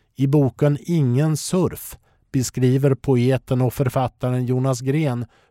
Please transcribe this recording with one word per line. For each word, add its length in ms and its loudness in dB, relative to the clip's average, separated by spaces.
I 100 0
boken 540 2
Ingen 560 0
surf 600 -4
beskriver 640 2
poeten 680 0
och 140 0
författaren 720 -2
Jonas 340 -2
Gren 460 -2